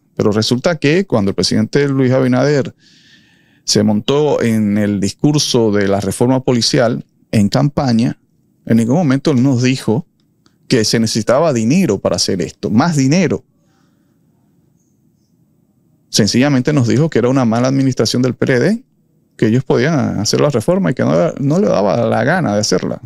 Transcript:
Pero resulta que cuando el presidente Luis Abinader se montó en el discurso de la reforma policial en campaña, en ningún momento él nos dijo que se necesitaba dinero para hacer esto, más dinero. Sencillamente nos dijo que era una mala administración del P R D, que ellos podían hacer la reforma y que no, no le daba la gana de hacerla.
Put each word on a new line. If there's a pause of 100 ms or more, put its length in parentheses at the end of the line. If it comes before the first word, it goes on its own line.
(160)
Pero
resulta
que
cuando
el
presidente
Luis
Abinader (880)
se
montó
en
el
discurso
de
la
reforma
policial (240)
en
campaña, (440)
en
ningún
momento
él
nos
dijo (600)
que
se
necesitaba
dinero
para
hacer
esto,
más
dinero. (2750)
Sencillamente
nos
dijo
que
era
una
mala
administración
del
P
R
D, (520)
que
ellos
podían
hacer
la
reforma
y
que
no,
no
le
daba
la
gana
de
hacerla.